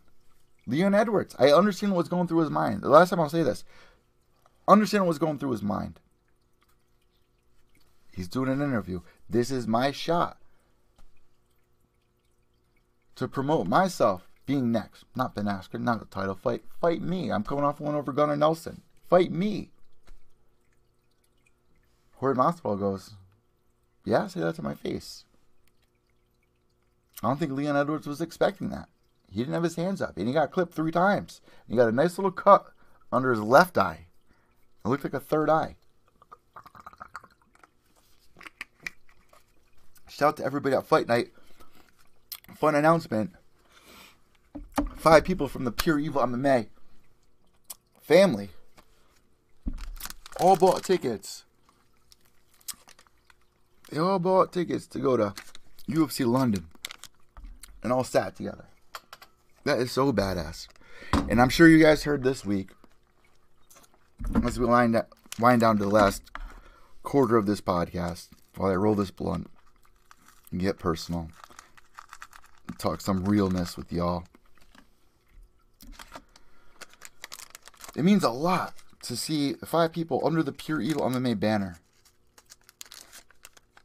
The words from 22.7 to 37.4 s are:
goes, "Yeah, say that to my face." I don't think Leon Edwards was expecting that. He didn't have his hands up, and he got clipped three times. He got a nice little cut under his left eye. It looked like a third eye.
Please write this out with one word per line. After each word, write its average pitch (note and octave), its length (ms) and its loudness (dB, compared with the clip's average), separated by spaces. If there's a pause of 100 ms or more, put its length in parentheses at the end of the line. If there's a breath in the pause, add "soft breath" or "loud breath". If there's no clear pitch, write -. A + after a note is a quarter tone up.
goes, G2 360 -4 (920)
"Yeah, C#3+ 220 0
say F3+ 140 -8
that E2+ 140 -4
to - 60 -14
my C#3+ 140 -8
face." - 500 -10 (2000)
I G#2 40 0
don't C3+ 100 0
think D3+ 140 -4
Leon C#3+ 260 -2
Edwards D3 300 -2
was C#3+ 140 -8
expecting E3+ 480 -4
that. - 200 -12 (400)
He F#2 100 -8
didn't C#3+ 140 -4
have E3 100 -2
his E3 120 -4
hands F3+ 260 -6
up, - 160 -8
and G2 100 -4
he B2+ 60 -4
got D3 180 0
clipped F3 220 -4
three D#3 180 -4
times. F3 480 0 (280 soft breath)
He A2 100 -2
got A#2+ 100 8
a A2 60 0
nice D#3+ 240 0
little F#3+ 140 0
cut - 420 4 (380 soft breath)
under C3 200 2
his A2 80 2
left B2+ 380 6
eye. F2 300 -2 (760)
It G#2+ 60 -4
looked C#3+ 160 -2
like - 80 -6
a C3+ 60 -4
third D3+ 300 -2
eye. A#2 280 0 (4000)